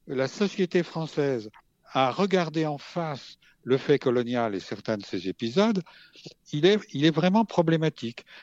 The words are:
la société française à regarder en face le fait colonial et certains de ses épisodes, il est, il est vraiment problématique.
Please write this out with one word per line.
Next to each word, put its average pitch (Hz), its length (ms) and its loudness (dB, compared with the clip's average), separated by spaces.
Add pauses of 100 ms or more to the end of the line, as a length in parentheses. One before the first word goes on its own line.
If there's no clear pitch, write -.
la 135 200 -2
société 185 560 -2
française 139 640 -4 (420)
à 131 200 2
regarder 170 540 0
en 151 120 -4
face 160 600 -8 (280)
le 127 120 2
fait 139 220 2
colonial 120 560 0
et 92 40 -2
certains 110 380 -6
de 98 80 -10
ses 92 240 -6
épisodes, 185 520 0 (720)
il 151 140 0
est, 202 140 6 (120)
il 139 140 0
est 156 100 4
vraiment 185 300 4
problématique. 160 800 0 (180)